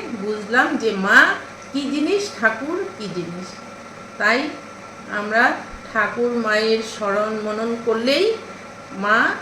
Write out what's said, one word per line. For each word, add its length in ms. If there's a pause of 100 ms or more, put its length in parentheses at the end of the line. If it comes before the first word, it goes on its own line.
(220)
বুঝলাম 560
যে 140
মা 340 (480)
কী 80
জিনিস, 480 (100)
ঠাকুর 460 (120)
কী 180
জিনিস। 320 (720)
তাই 320 (600)
আমরা 460 (360)
ঠাকুর 380
মায়ের 480 (160)
স্মরণ 480
মনন 320 (100)
করলেই 520 (540)
মা 360 (140)